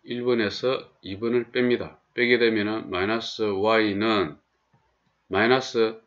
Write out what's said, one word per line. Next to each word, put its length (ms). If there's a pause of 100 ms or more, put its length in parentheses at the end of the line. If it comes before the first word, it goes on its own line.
일 220
번에서 760
이 180
번을 320
뺍니다. 480 (140)
빼게 240
되면은 540
마이너스 500
Y는 1000 (880)
마이너스 800